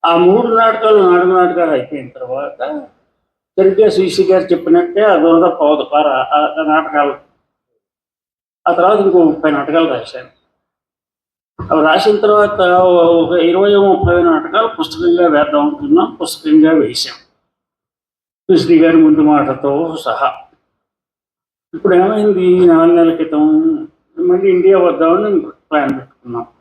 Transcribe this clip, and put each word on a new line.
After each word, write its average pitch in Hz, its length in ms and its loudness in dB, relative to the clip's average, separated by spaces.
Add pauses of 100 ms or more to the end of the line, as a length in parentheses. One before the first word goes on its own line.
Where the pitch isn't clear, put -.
ఆ 170 100 2
మూడు 202 300 2
నాటకాలు, 220 500 2
నాలుగు 180 340 2
నాటకాలు 175 400 0
అయిపోయిన 131 360 -6
తర్వాత 143 800 -10 (720)
సరిగ్గా 190 300 2
శ్రీశ్రీ 185 360 -2
గారు 185 180 0
చెప్పినట్టే 175 580 0
ఆ 202 140 2
దురద 165 360 2
పోదు, 147 440 -2
ఆ 151 60 2
రా-, 131 320 -2
ఆ, 151 260 -2
ఆ 160 40 -4
నాటకాలు. 147 520 -2 (1500)
ఆ 170 60 0
తర్వాత 185 260 0
ఇంకో 180 240 2
ముప్పై 156 280 0
నాటకాలు 151 380 -2
రాశాను. - 540 -12 (1300)
అవి 156 120 0
రాసిన 196 320 0
తర్వాత 208 440 0 (200)
ఒక 170 500 2
ఇరవై 180 440 0
ముప్పై 180 480 0
నాటకాలు 170 440 -2
పుస్తకంగా 170 600 -2
వేద్దాం 294 400 0
అనుకున్నాం, - 540 -2
పుస్తకంగా - 500 0
వేశాం - 440 -4 (1200)
శ్రీశ్రీ 160 400 2
గారి 165 180 4
ముందు 156 220 4
మాటతో 147 800 -2
సహా. 123 360 -6 (1400)
ఇప్పుడు 180 220 -2
ఏమైంది? 185 720 2
నాలుగు 165 300 4
నెలల 165 200 2
క్రితం 160 480 0 (560)
మళ్ళీ 190 300 0
ఇండియా 185 280 4
వద్దామని 180 640 0
ప్లాన్ 139 560 -6
పెట్టుకున్నాం. 120 480 -14 (180)